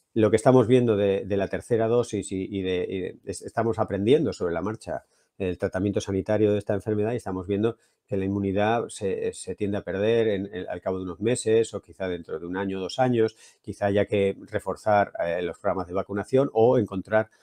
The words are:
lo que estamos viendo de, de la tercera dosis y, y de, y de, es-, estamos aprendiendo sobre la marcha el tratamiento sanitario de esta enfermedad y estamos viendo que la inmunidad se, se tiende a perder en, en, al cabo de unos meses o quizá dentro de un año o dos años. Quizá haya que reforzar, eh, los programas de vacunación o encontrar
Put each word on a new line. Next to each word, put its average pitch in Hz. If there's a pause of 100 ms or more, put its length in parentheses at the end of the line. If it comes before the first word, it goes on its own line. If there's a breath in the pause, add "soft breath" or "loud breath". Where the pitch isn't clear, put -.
(140)
lo 107
que 110
estamos 127
viendo 120
de, 98
de 98
la 95
tercera 110
dosis 113
y, 95
y 98
de, 90
y 95
de, 90
es-, -
estamos 113
aprendiendo 107
sobre 87
la 85
marcha 92 (340)
el 90
tratamiento 101
sanitario 104
de 104
esta 104
enfermedad 107
y 123
estamos 92
viendo 104 (300)
que 101
la 95
inmunidad 101
se, 95
se -
tiende 101
a -
perder 110
en, 98
en, 92
al 90
cabo 95
de 92
unos 87
meses 113
o 98
quizá 92
dentro 87
de 85
un 90
año 98
o 95
dos 90
años. 120 (260 soft breath)
Quizá 101
haya 101
que 98 (140)
reforzar, 101 (120)
eh, 85
los 85
programas 92
de 87
vacunación 101
o 123
encontrar 104 (120 soft breath)